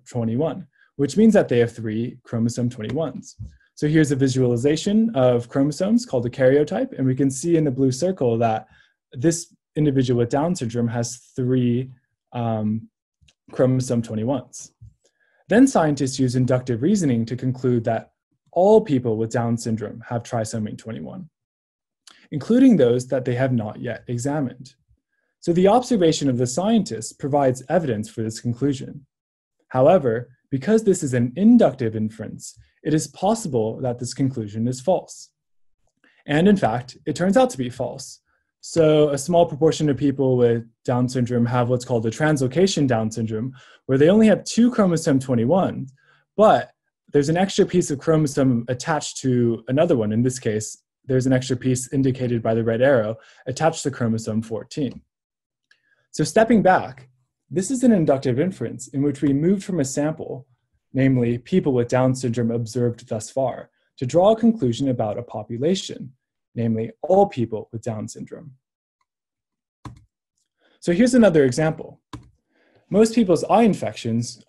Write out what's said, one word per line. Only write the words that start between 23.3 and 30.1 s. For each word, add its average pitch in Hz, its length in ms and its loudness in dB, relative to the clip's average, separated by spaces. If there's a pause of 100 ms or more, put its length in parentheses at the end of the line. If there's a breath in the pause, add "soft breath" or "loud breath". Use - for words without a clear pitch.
have 127 160 -2
not 107 300 -4
yet - 260 -10
examined. 131 680 -6 (680)
So 175 120 -2
the 185 160 4
observation 185 580 2
of 123 100 0
the 127 80 0
scientists 185 680 -2
provides 139 560 0
evidence 135 400 -2
for 113 140 -8
this 113 180 -8
conclusion. 131 640 -6 (640)
However, 131 640 2 (200)